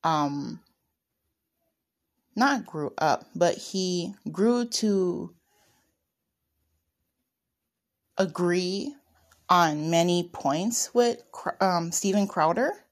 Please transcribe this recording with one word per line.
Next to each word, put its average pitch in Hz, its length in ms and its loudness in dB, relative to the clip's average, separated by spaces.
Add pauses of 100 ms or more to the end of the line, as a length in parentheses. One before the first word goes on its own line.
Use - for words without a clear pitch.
um, 143 560 -2 (1700)
not 262 320 2
grew 151 320 -6
up, - 360 2
but 170 220 2
he 185 580 -4 (160)
grew 233 340 2
to 185 720 -2 (2750)
agree 180 800 -2 (540)
on 160 420 2
many 175 420 2
points 175 640 -4
with 240 280 2 (100)
Cr-, - 300 -6
um, 170 300 0
Steven 196 340 0
Crowder. 190 460 2 (200)